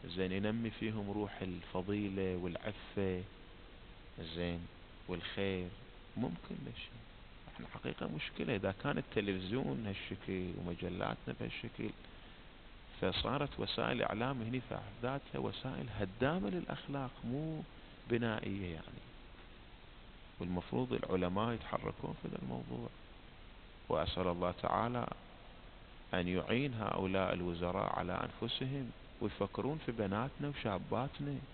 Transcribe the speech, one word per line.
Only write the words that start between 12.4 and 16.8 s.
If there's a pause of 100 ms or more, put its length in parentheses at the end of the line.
فصارت (100)
وسائل
الإعلام
هني
في
حد
ذاتها
وسائل (120)
هدامة
للأخلاق، (140)